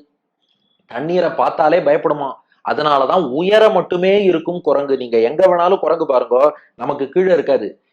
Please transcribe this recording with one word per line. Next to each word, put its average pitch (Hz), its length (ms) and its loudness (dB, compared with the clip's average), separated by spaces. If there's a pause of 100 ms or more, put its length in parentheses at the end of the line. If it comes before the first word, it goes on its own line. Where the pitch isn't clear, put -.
(880)
தண்ணீரை 165 420 -2
பார்த்தாலே 156 500 0
பயப்படுமா. 147 540 -2 (380)
அதனாலதான் 147 580 0
உயர 196 400 2
மட்டுமே 185 540 0
இருக்கும் 175 380 -2
குரங்கு. 139 360 -2
நீங்க 120 200 -4
எங்க 143 300 2
வேணாலும் 180 320 2
குரங்கு 160 260 -2
பாருங்கோ, 127 440 2 (260)
நமக்கு 135 340 -6
கீழே 185 240 0
இருக்காது, 127 480 -4 (120)